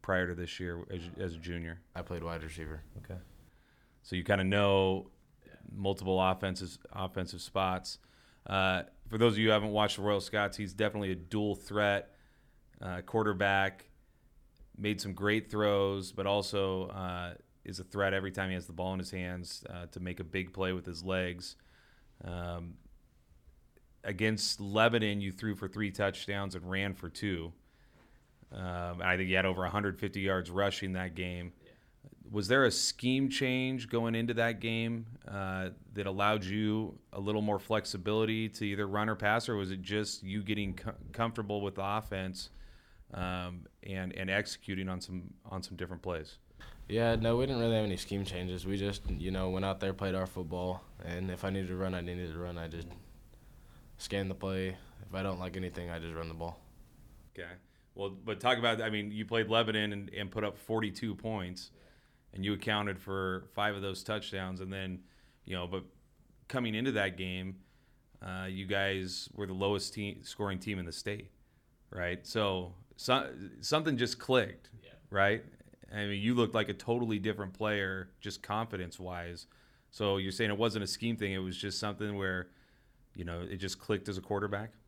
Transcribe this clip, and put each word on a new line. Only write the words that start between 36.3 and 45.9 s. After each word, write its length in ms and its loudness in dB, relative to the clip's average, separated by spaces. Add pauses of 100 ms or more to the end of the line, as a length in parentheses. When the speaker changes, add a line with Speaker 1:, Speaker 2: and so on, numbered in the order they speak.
Speaker 1:
you 520 2 (160)
a 60 -6
little 240 2
more 160 4
flexibility 920 2
to 140 -4
either 220 0
run 220 2
or 80 0
pass, 320 4
or 80 2
was 140 0
it 120 -4
just 400 -2
you 200 -2
getting 320 0
co-, 200 -6 (180)
comfortable 500 0
with 120 -2
the 100 -2
offense, 640 -4 (640)
um, 540 -4 (160)
and, 320 -4
and 160 -4
executing 580 -2
on 120 -4
some, 340 -10 (120)
on 160 -6
some 140 -10
different 260 -8